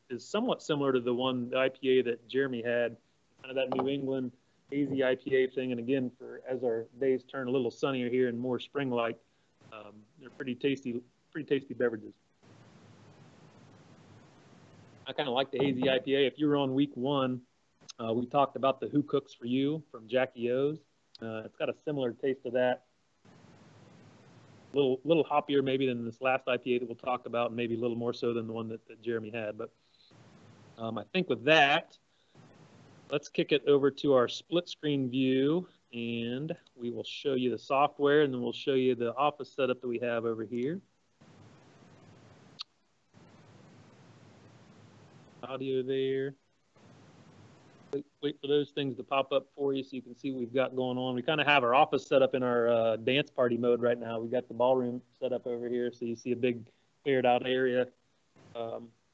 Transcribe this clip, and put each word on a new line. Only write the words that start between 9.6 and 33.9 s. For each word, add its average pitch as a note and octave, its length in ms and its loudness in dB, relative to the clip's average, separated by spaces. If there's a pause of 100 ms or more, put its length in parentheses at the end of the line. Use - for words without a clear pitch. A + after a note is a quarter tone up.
um, G#2 220 -18 (260)
they're B2+ 120 -20
pretty B2+ 240 -6
tasty, C3 440 0 (320)
pretty D3 160 -8
tasty C3+ 260 0
beverages. A2+ 400 -2 (3000)
I C3 80 -10
kinda D3 180 -2
like C3 200 0
the B2 80 -4
hazy C3 300 2
I C3 100 2
P C3+ 160 0
A. C#3 100 4
If B2 140 -2
you D3+ 80 2
were C#3+ 80 4
on C3+ 180 0
week C#3+ 220 0
one, B2+ 460 0 (600)
uh, A2+ 100 -2
we A#2+ 120 0
talked C#3 300 0
about C3 240 0
the A#2 80 -6
Who C#3+ 160 0
Cooks - 300 -4
For - 120 -16
You C#3 460 0
from A2+ 160 -16
Jackie A#2+ 440 0
O's. C#3+ 280 0 (420)
Uh, A2 240 -8
it's G#2+ 120 -18
got D#3 120 -4
a C#3+ 60 -8 (100)
similar C3+ 280 -2
taste C3 300 -4
to B2 80 -6
that. B2+ 320 0 (1900)
Little, C3 300 2
little D3+ 200 4
hoppier C#3+ 400 2
maybe C3 240 0
than A#2+ 180 -4
this A2+ 160 -10
last C3 260 0
I B2 100 0
P B2 180 0
A A#2+ 40 0
that B2 80 -4
we'll A#2 80 -10
talk B2 300 -6
about, A#2 220 -2
and A2+ 80 -6
maybe A#2 200 -2
a A2+ 40 -4
little A#2 180 -2
more A#2+ 160 -2
so A#2+ 200 -2
than A2+ 140 -4
the A2+ 60 -8
one A2+ 160 -6
that, A2+ 180 -12
that A2+ 140 -20
Jeremy A2 300 -6
had. G#2+ 260 -8
But, A2 140 -10 (1080)
um, A2+ 200 -6
I G#2 140 -8
think F#3 160 0
with A#2 180 -2
that, D3+ 520 4 (1120)
let's D3 200 -6
kick - 220 -2
it C#3+ 160 2
over C#3 220 6
to C#3 240 2